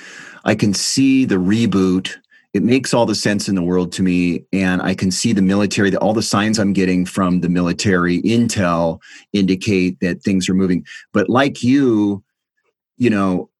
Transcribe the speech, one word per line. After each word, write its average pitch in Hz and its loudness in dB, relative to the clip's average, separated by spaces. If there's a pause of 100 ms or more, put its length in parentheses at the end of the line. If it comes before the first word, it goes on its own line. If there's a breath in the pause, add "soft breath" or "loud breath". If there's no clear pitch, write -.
(440 loud breath)
I 110 0
can 104 0
see 135 2
the 104 0
reboot. 95 0 (380 soft breath)
It 101 -2
makes 123 0
all 120 2
the 110 -2
sense 104 -2
in 101 -2
the 92 -2
world 90 0
to - -4
me. 87 0
And 92 0
I 92 -2
can 95 -2
see 117 -2
the 98 2
military, 98 2
the, - -2
all 104 0
the 110 0
signs 107 0
I'm 101 0
getting 92 0
from 90 0
the 87 -2
military 87 0
intel 87 0 (320 loud breath)
indicate 92 0
that 87 -4
things 95 0
are 95 0
moving. 92 0 (260 loud breath)
But 104 0
like 131 0
you, 117 2 (760)
you 123 2
know, 98 -2